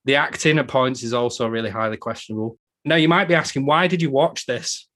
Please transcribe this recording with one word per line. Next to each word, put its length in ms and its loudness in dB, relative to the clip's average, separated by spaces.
The 120 2
acting 420 2
at 100 -2
points 340 0
is 120 -4
also 340 -2
really 220 -4
highly 260 -4
questionable. 600 -8
Now, 120 2
you 120 4
might 200 4
be 60 4
asking, 320 0
"Why 220 4
did 140 0
you 80 0
watch 360 0
this? 500 -8